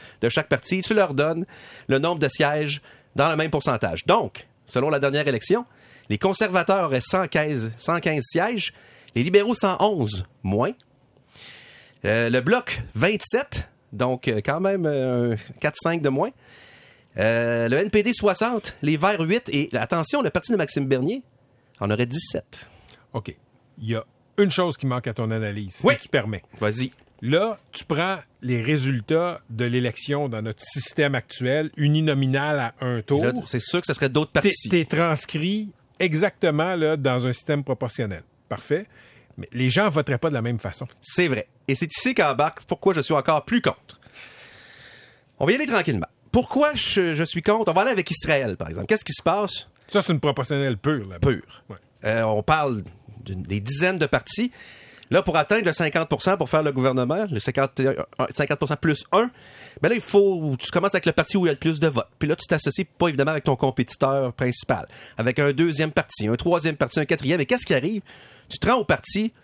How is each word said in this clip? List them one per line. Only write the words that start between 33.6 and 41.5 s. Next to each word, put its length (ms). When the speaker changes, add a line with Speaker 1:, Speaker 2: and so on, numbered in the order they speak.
Speaker 1:
que 60
ce 80
serait 140
d'autres 220
Speaker 2:
T'es, 100
Speaker 1:
partis. 280
Speaker 2:
t'es 160
transcrit 840
exactement, 800
là, 220
dans 280
un 80
système 300
proportionnel. 580
Parfait. 380
Mais 120
les 200
gens 180
voteraient 300
pas 100
de 60
la 80
même 160
façon. 260
Speaker 1:
C'est 280
vrai. 180